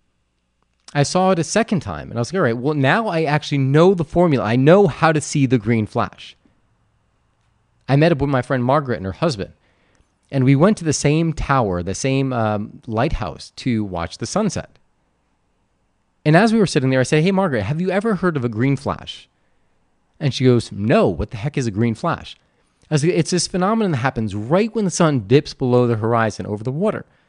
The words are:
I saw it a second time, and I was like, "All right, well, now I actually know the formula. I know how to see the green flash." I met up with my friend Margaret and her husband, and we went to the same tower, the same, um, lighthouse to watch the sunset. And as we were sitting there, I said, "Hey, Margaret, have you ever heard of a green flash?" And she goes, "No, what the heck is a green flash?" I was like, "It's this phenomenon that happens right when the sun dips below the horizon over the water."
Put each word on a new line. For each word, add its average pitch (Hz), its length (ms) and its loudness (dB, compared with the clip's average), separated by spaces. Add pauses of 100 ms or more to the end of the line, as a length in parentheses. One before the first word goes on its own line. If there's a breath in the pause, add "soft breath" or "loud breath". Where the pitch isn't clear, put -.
(960)
I 143 100 2
saw 185 260 2
it 185 80 2
a 160 60 -2
second 208 360 0
time, 73 300 -8
and 113 80 -6
I - 20 -2
was 120 100 -4
like, 180 80 -4
"All 180 60 2
right, 117 80 2
well, 123 220 -2
now 156 340 2
I 165 140 -2
actually 147 340 -2
know 147 380 4
the 165 100 -2
formula. 156 400 2
I 110 120 0
know 165 320 6
how 160 220 2
to 151 120 0
see 139 240 0
the 123 100 2
green 110 300 0
flash." - 500 -8 (1500)
I 135 80 2
met 160 160 4
up 139 80 0
with 143 80 0
my 131 140 0
friend 127 200 -2
Margaret 127 360 0
and 92 80 -8
her 95 60 -4
husband, 117 420 -4 (760)
and 135 140 0
we 139 100 6
went 185 220 4
to 170 80 -12
the 151 80 0
same 156 400 0
tower, 104 500 -2
the 92 120 -6
same, 135 400 -2
um, 107 520 -4
lighthouse 110 680 -4
to 113 260 -2
watch 87 360 -8
the 117 80 -6
sunset. - 520 -4 (1500)
And 151 100 6
as 214 160 4
we 226 60 2
were 196 80 4
sitting 131 240 0
there, 131 100 2
I 123 40 2
said, 156 180 2
"Hey, 190 100 2
Margaret, 170 300 0
have 147 180 -4
you 185 100 -2
ever 202 260 0
heard 175 200 -2
of 123 80 -2
a 120 60 -2
green 131 260 0
flash?" - 540 -10 (880)
And 139 140 -2
she 127 100 -2
goes, 123 260 4
"No, 123 380 2
what 85 220 -4
the 113 80 -12
heck 127 180 -8
is 131 100 -2
a 113 40 -2
green 110 240 0
flash?" 123 420 -6 (540)
I 156 60 2
was 131 60 2
like, 170 120 2
"It's 165 160 0
this 175 160 -2
phenomenon 196 460 0
that 135 60 -2
happens 113 360 -2
right 165 400 0
when 220 100 -2
the 180 60 0
sun 151 300 2
dips 120 340 2
below 123 320 2
the 117 100 0
horizon 110 480 -2
over 101 180 -8
the 123 80 -6
water." 185 360 -4 (220)